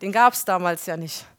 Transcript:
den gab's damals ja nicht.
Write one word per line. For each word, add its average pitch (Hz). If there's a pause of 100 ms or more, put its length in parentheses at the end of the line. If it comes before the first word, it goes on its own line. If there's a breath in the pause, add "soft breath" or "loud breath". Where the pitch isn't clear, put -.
den 196
gab's 240
damals 180
ja 165
nicht. 165 (120)